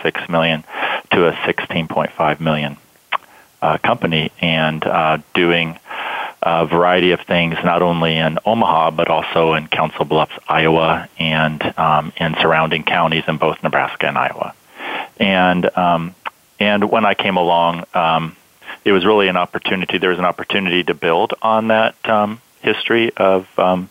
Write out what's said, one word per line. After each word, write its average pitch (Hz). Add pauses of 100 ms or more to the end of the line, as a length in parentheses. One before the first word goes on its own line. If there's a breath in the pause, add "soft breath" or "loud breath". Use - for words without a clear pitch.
six -
million 82 (480 loud breath)
to 87
a 82
sixteen -
point -
five 151
million, 143 (840 soft breath)
uh, 78
company, 82 (100)
and, 80
uh, 78 (160)
doing 85 (640 loud breath)
a 85
variety 87
of 82
things, 85
not 87
only 82
in 80
Omaha, 82
but 82
also 80
in 78
Council 78
Bluffs, 78 (100)
Iowa, 80 (100)
and, 78 (160)
um, 80
in 165
surrounding 160
counties 82
in 78
both 78
Nebraska 71
and 69
Iowa. - (640 loud breath)
And, 90
um, 87 (440)
and 104
when 113
I 101
came 95
along, 85 (100)
um, 80 (480 loud breath)
it 107
was 92
really 104
an 90
opportunity. 90
There 92
was 87
an 90
opportunity 90
to 90
build 85
on 110
that, 110 (120)
um, 107 (200)
history 117
of, 95 (120)
um, 92